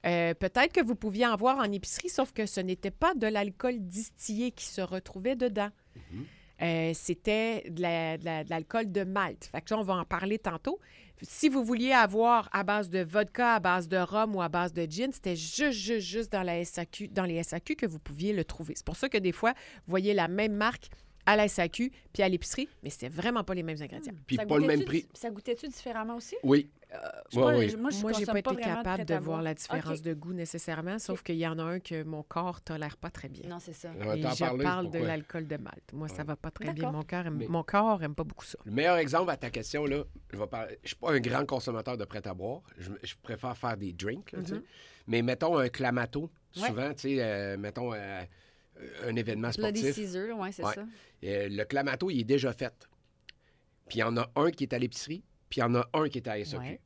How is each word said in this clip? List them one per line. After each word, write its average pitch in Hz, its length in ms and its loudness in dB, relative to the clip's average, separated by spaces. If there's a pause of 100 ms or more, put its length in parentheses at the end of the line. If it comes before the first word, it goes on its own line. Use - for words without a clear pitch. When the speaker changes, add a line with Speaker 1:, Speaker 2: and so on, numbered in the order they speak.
Speaker 1:
euh, 170 300 4
peut-être 247 360 2
que 359 100 4
vous 233 140 2
pouviez 214 320 2
en 226 80 4
voir 254 220 4
en 220 120 2
épicerie, 202 380 -4
sauf 269 240 0
que 220 140 -2
ce 196 160 -2
n'était 185 300 -2
pas 349 220 4
de 226 140 2
l'alcool 214 520 0
distillé 214 720 -4
qui - 120 -14
se - 160 -8
retrouvait 185 560 -2
dedans. 208 340 0 (280)
Speaker 2:
Mhm. - 280 -10 (340)
Speaker 1:
Euh, 165 360 2
c'était 214 760 0
de 165 120 -6
la, 165 360 0
de 165 80 -10
la, 160 180 -2
de 147 60 -10
l'alcool 185 420 -2
de 196 120 0
malt. 185 480 -2
Fait 160 100 -6
que - 80 -16
ça, 214 80 2
on 220 60 0
va 185 120 0
en 170 100 -2
parler 190 340 0
tantôt. 214 400 -4 (420)
Si - 280 2
vous 262 140 4
vouliez 247 300 2
avoir 226 580 6
à 196 120 2
base 202 260 0
de 185 100 0
vodka, 208 560 4
à 214 40 4
base 180 280 4
de 185 100 2
rhum 202 380 2
ou 180 60 2
à 165 80 0
base 175 240 0
de 170 160 0
gin, 233 220 -2
c'était 180 240 -2
juste, 165 360 0
juste, 214 280 -2
juste 202 320 -4
dans 190 120 0
la 170 160 0
S 175 200 -4
A 170 60 -4
Q, - 240 -10
dans 190 160 2
les 170 100 0
S 165 180 -2
A 175 60 -4
Q - 160 -4
que 247 100 0
vous 160 140 -4
pouviez 165 340 -2
le 170 100 2
trouver. 156 320 -6
C'est - 100 -10
pour - 100 -4
ça 262 140 0
que 233 80 0
des 185 140 2
fois, 226 220 2
vous - 380 -14
voyez 190 240 4
la 170 120 4
même 208 260 2
marque 214 360 0 (380)
à 208 80 10
la 214 100 8
S 196 140 0
A 170 80 4
Q 247 240 -2 (220)
puis 202 100 4
à 190 60 6
l'épicerie, 220 400 0 (140)
mais 143 60 -6
c'était 127 200 -8
vraiment 202 340 0
pas 185 100 -4
les 180 100 -2
mêmes 156 180 -6
ingrédients. 240 320 -10
Speaker 3:
Hmm. 147 120 -16
Speaker 2:
Puis 262 120 0
Speaker 3:
Ça 214 80 0
Speaker 2:
pas 208 120 4
le - 40 8
même 147 180 6
Speaker 3:
goûtait-tu - 60 2
Speaker 2:
prix. 165 160 2
Speaker 3:
di-, - 120 -14
ça 233 160 -6
goûtait-tu 233 380 -4
différemment 233 480 -6
aussi ? 240 280 -10
Speaker 2:
Oui. 147 260 6 (240)
Speaker 3:
Euh, - 40 -12 (280)
je - 60 -16
suis 120 140 6
Speaker 2:
Ouais, 120 60 8
Speaker 3:
pas, 123 80 8
Speaker 2:
oui. 107 100 4
Speaker 3:
je, 220 60 -2
moi, 233 140 -2
je 196 100 -2
Speaker 1:
Moi, 214 140 0
j'ai 214 60 0
Speaker 3:
consomme 208 160 0
Speaker 1:
pas 202 80 2
Speaker 3:
pas 262 100 0
Speaker 1:
été 240 80 -4
Speaker 3:
vraiment 220 160 0
de - 0 -
Speaker 1:
capable 190 180 -2
Speaker 3:
prêt 180 100 -4
Speaker 1:
de 165 80 0
Speaker 3:
à 156 60 2
Speaker 1:
voir 160 200 -2
Speaker 3:
boire. - 20 -2
Speaker 1:
la 160 120 -2
différence 160 440 -4
Speaker 3:
Ok. 156 80 -10
Speaker 1:
de 165 80 -2
goût 156 180 -8
nécessairement, 170 680 -4
sauf 190 200 -4
Speaker 3:
Ok. - 60 -18
Speaker 1:
qu'il 170 100 -2
y 165 100 0
en 160 140 -2
a 165 40 -2
un 175 180 -2
que 160 220 -6
mon 156 200 -8
corps 175 380 -4
tolère 156 340 -6
pas 170 140 -12
très - 180 -12
bien. 143 220 -12
Speaker 3:
Non, 175 100 -10
c'est 170 140 -14
ça. 170 260 -14
Speaker 2:
On 104 60 -6
va 107 100 0
Speaker 1:
Et 156 60 -2
Speaker 2:
t'en 127 100 2
Speaker 1:
je 120 140 -2
Speaker 2:
parler, 127 180 2
Speaker 1:
parle 180 220 2
de 160 60 -6
Speaker 2:
pourquoi. 160 180 0
Speaker 1:
l'alcool 160 380 -4
de 147 100 -6
malt. - 340 -12
Moi, 151 160 -8
ça - 120 -8
Speaker 2:
Ouais. 151 40 -6
Speaker 1:
va 147 140 -4
pas 160 120 -8
très - 220 -6
bien. 151 40 -4
Speaker 3:
D'accord. 151 180 -2
Speaker 1:
Mon 151 100 -4
cœur 175 240 -4
aime, 151 80 -2
Speaker 2:
Mais 151 120 -2
Speaker 1:
mon 165 160 0
corps 208 380 4
aime 151 140 -4
pas 165 80 -4
beaucoup - 220 -10
ça. - 180 -14
Speaker 2:
le 101 80 -8
meilleur 160 240 6
exemple 165 340 4
à 139 60 0
ta 123 140 -8
question, 123 360 -2
là, 139 200 0 (260)
je 98 60 -10
vais 104 100 -2
parler, 110 340 -8
je - 60 -12
suis - 80 -8
pas 160 160 0
un 139 80 6
grand 123 260 0
consommateur 123 520 -2
de 101 80 -4
prêt 101 200 -10
à 95 80 -4
boire. 110 280 -6 (160)
Je, 92 120 -10 (140)
je - 180 -10
préfère 117 360 -8
faire 117 180 -2
des 95 160 -6
drinks, 104 400 -6
là, - 80 -10
tu 175 80 -6
sais. 190 60 -4
Speaker 1:
Mhm. 220 100 -6 (440)
Speaker 2:
Mais 117 160 2
mettons 127 340 2
un 127 100 4
Clamato, 123 640 0 (240)
Speaker 3:
Ouais. 202 140 -2
Speaker 2:
souvent, 135 240 -2
tu 143 60 -10
sais, 139 200 0
euh, 101 380 0
mettons, 110 360 -4
euh, 98 300 -8 (840)
un 113 120 0
événement 113 400 -2
Speaker 3:
Bloody 208 240 0
Speaker 2:
sportif. 135 140 2
Speaker 3:
Caesar, 208 440 -6
ouais, 196 140 -6
c'est 175 100 -8
Speaker 2:
Ouais. 208 100 0
Speaker 3:
ça. 202 120 -8 (360)
Speaker 2:
Et, 98 140 -2
euh, 101 140 0
le 101 160 -2
Clamato, 139 460 0
il 127 100 2
est - 20 0
déjà 127 300 2
fait. - 340 -8 (1000)
Puis - 80 -4
il 113 40 2
y - 20 6
en 117 120 2
a 117 220 0
un 160 140 6
qui 156 120 -4
est 127 100 -4
à 123 40 -2
l'épicerie, 143 460 -4 (260)
puis - 100 -4
il - 20 2
y - 20 4
en 117 120 4
a 120 200 2
un 156 140 2
qui 127 100 -4
est 117 80 -8
à 107 80 -4
la 104 40 -4
S - 140 -6
A 113 60 -6
Q. 123 40 -8
Speaker 3:
Ouais. 160 220 -10